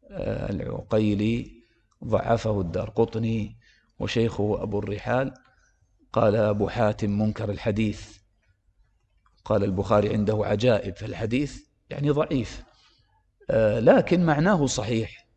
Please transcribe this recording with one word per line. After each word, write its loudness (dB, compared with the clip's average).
آه، -6
العقيلي، -2
ضعفه 0
الدارقطني -2
وشيخه 0
أبو -4
الرحال، -4
قال 4
أبو 2
حاتم: 0
"منكر -2
الحديث"، -4
قال 2
البخاري 2
عنده 0
عجائب، 0
فالحديث، -4
يعني، -2
ضعيف، -2
آه، 2
لكن 6
معناه 4
صحيح -4